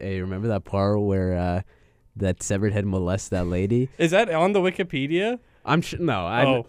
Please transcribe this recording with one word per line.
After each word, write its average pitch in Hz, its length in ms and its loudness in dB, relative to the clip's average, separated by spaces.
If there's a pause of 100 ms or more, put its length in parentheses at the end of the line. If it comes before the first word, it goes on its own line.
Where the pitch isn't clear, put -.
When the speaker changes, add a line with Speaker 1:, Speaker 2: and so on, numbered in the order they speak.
Speaker 1:
"Hey, 95 180 -4
remember 95 280 -4
that 101 160 -2
part 101 360 0
where, 95 380 0
uh, 87 240 0 (540)
that 95 260 -2
severed 101 300 0
head 104 120 0
molests 95 440 0
that 90 180 0
lady?" 101 420 0 (100)
Speaker 2:
Is 165 120 2
that 208 180 4
on 175 260 2
the 208 40 4
Wikipedia? 180 800 -2 (260)
Speaker 1:
I'm 156 180 2
sure. - 180 -10
No, 113 260 0
I, 117 180 2
Speaker 2:
Oh. 131 240 2